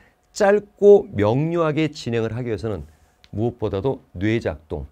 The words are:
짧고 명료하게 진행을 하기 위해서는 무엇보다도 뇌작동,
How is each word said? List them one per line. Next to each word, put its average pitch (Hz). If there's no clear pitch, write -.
짧고 202
명료하게 151
진행을 113
하기 123
위해서는 101
무엇보다도 107
뇌작동, 90